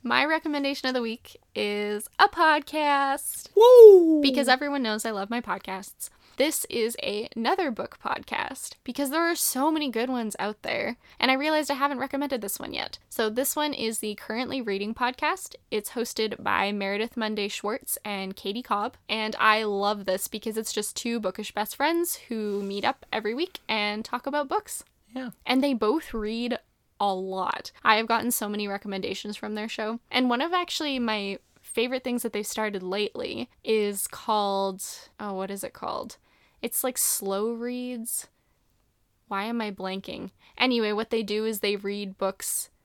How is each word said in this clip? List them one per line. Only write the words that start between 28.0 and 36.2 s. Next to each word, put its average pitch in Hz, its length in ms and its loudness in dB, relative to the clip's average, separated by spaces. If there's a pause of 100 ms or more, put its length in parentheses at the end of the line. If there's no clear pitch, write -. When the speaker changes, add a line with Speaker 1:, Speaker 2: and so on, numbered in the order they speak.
Speaker 1:
gotten 233 240 0
so 220 180 -4
many 208 200 -4
recommendations 196 680 -8
from 214 180 -8
their 214 140 -6
show. 226 300 -6 (100)
And 254 200 2
one 240 120 0
of 339 120 -2
actually 320 460 -4
my 208 400 -4 (220)
favorite 254 440 -4
things 240 180 -4
that 226 100 -4
they've 208 140 -6
started 208 360 -6
lately 208 680 -6 (160)
is 208 420 0
called, 196 760 0 (380)
oh, 208 140 -8
what 190 180 -4
is 196 120 -8
it - 100 -12
called? - 420 -8 (460)